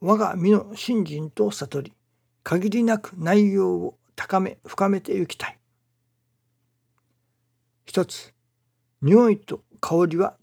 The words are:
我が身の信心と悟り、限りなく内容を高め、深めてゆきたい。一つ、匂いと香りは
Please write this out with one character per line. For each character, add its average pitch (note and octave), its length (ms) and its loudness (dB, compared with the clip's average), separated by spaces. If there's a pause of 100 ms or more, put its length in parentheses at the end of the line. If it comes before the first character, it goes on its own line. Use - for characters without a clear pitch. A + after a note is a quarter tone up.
我 F#3+ 160 2
が G#3+ 180 0
身 F#3 160 2
の G3+ 240 0
信 G#3+ 320 -2
心 D3+ 240 -10
と G#3 220 -2
悟 C#3+ 280 -8
り、 C#3+ 120 -12 (500)
限 F#3 280 -2
り A#3 120 0
な A3+ 160 2
く - 180 -16
内 F#3+ 360 4
容 F#3 240 0
を - 200 -8 (200)
高 - 240 -2
め、 F#3+ 260 -6
深 - 220 -2
め G3 120 0
て G3 140 -6
ゆ F3+ 140 -2
き - 80 -14
た - 100 -10
い。 - 140 -16 (2250)
一 - 200 -2
つ、 - 300 -16 (640)
匂 G#3+ 300 6
い G3+ 80 0
と - 240 -12 (180)
香 E3+ 260 0
り E3 100 -2
は F#3 260 -2